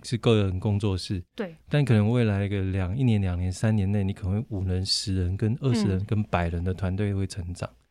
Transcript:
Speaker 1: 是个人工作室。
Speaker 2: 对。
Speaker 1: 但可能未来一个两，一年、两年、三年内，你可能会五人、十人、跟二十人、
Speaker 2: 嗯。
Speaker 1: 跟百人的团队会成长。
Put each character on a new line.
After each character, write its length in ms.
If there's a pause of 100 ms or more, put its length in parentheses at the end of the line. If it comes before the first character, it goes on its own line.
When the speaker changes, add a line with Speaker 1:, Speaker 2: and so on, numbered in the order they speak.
Speaker 1:
是 160
个 260
人 160
工 180
作 200
室。 260 (100)
Speaker 2:
对。 220 (140)
Speaker 1:
但 120
可 120
能 160
未 140
来 200
一 60
个 100
两， 340
一 80
年、 200
两 160
年、 120
三 240
年 160
内， 140
你 80
可 160
能 100
会 120
五 160
人、 180
十 300
人、 200
跟 280
二 100
十 140
人、 120
Speaker 2:
嗯。 60
Speaker 1:
跟 200
百 260
人 120
的 120
团 200
队 200
会 120
成 280
长。 160 (200)